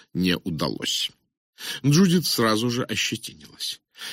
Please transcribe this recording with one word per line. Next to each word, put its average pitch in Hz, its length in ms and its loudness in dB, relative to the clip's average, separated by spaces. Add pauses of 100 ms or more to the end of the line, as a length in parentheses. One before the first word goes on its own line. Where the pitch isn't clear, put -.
(120)
не 90 240 2
удалось. - 760 -4 (720)
Джудит 170 420 6
сразу 113 440 2
же 120 140 -2
ощетинилась. - 960 -8 (320)